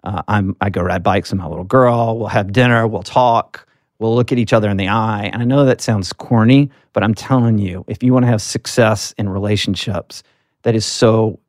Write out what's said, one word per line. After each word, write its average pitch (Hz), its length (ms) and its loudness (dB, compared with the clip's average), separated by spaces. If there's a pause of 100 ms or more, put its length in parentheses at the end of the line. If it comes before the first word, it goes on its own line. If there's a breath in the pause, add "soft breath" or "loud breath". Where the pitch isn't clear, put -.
Uh, 101 260 -8
I'm, 98 320 -2
I 104 80 -2
go 95 140 -4
ride 90 200 -2
bikes 98 280 0
with 95 100 -4
my 85 80 -10
little 80 160 -10
girl. 117 540 2
We'll 107 100 -6
have 98 240 -2
dinner. 120 340 2
We'll 107 160 -4
talk. - 640 0 (320)
We'll 113 160 0
look 120 160 0
at 127 60 0
each 117 160 0
other 107 160 2
in 98 80 0
the 95 120 -2
eye. 107 440 -2
And 120 80 -6
I 120 60 -2
know 139 180 4
that 131 160 2
sounds 101 320 -2
corny, 127 580 2 (220 soft breath)
but 101 100 -2
I'm 107 120 0
telling 117 420 0
you, 95 320 -4
if - 140 -8
you 127 100 4
wanna 123 140 4
have 113 160 0
success - 760 -2
in 101 140 -4
relationships, 98 920 -4 (420)
that 113 100 2
is 107 100 -2
so 110 640 0